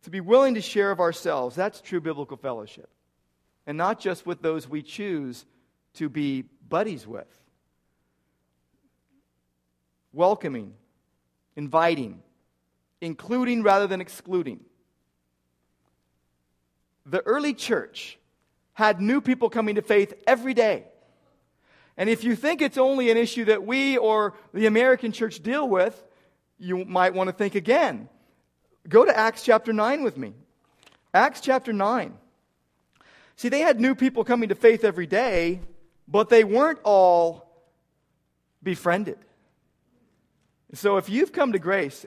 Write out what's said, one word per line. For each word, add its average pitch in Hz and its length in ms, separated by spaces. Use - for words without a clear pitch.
To 170 60
be 190 120
willing 247 340
to 208 60
share 202 300
of 180 100
ourselves, 156 560
that's 202 240
true 180 180
biblical 143 380
fellowship. 113 520
And 147 100
not 185 220
just 185 260
with 175 160
those 160 260
we 151 140
choose 151 640
to 156 120
be 139 380
buddies 165 380
with. 110 220
Welcoming, 143 600
inviting, 147 680
including 240 600
rather 202 260
than 185 120
excluding. 175 600
The 147 200
early 285 280
church - 640
had 214 280
new 240 180
people 254 300
coming 214 260
to 208 60
faith 202 320
every 254 280
day. 208 320
And 196 120
if 220 140
you 233 140
think 302 240
it's 269 160
only 262 340
an 226 60
issue 233 280
that 202 200
we 269 320
or 214 360
the 214 120
American 240 460
church 220 300
deal 262 260
with, 190 340
you 185 280
might 180 280
want 185 140
to 180 60
think 202 220
again. 196 520
Go 220 160
to - 100
Acts 220 280
chapter 226 280
nine 240 320
with 202 140
me. 110 160
Acts 240 280
chapter 262 300
nine. 208 460
See, 240 140
they 277 100
had 302 200
new 262 160
people 254 280
coming 233 260
to 196 60
faith 226 280
every 180 240
day, 185 540
but 208 220
they 226 140
weren't 277 400
all 175 640
befriended. 175 580
So 202 240
if 196 100
you've 269 240
come 277 220
to 185 60
grace 165 480